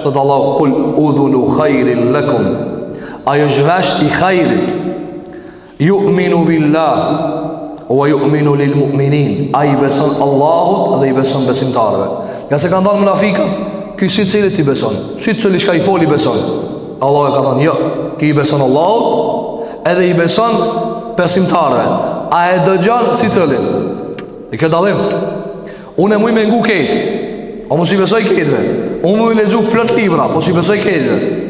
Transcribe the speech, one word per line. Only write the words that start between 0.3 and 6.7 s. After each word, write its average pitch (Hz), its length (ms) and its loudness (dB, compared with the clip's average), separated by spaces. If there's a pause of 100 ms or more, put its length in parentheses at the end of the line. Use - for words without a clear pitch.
"Kul 143 140 2 (260)
udhunu 139 600 2
khairin 127 540 2
lakum." 135 340 0 (800)
Ajo 147 200 2
është 143 240 2
vesh 180 320 0
i 147 80 2
khairit. 175 540 2 (1160)
"Yu'minu 175 680 2
billah 156 480 2 (960)